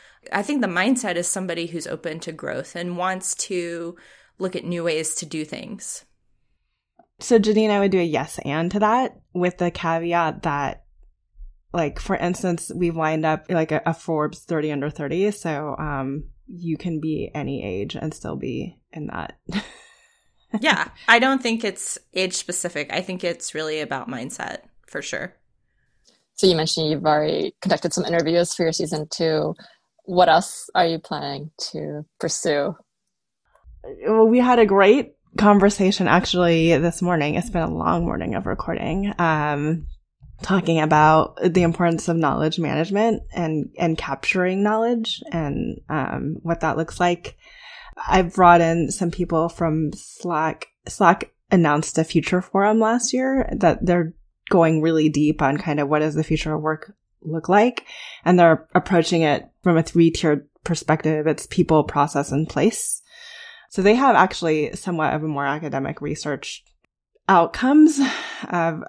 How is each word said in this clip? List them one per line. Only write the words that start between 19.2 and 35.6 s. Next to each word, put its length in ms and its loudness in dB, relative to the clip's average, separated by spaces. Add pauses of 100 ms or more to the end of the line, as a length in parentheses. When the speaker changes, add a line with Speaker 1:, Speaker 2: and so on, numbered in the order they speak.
Speaker 2:
<laughs> 160 -6 (960)
Speaker 1:
Yeah. 280 0 (200)
I 100 6
don't 240 2
think 220 -2
it's 320 -6 (160)
age 220 -2
specific. 580 -6
I 80 -2
think 240 -8
it's 300 -6
really 260 -6
about 300 -8
mindset, 480 -10 (280)
for 140 -10
sure. 340 -10 (1000)
Speaker 3:
So 120 2
you 80 6
mentioned 360 -2
you've 160 -4
already 560 0
conducted 320 -2
some 100 -2
interviews 480 0
for 120 -2
your 80 0
season 360 -6
two. 460 -2 (500)
What 240 4
else 460 0
are 120 2
you 120 -2
planning 540 -8 (180)
to 340 -10 (160)
pursue? 560 -2 (1300)
Speaker 2:
Well, 200 6
we 140 6
had 180 4
a 80 8
great 480 6 (240)
conversation 680 4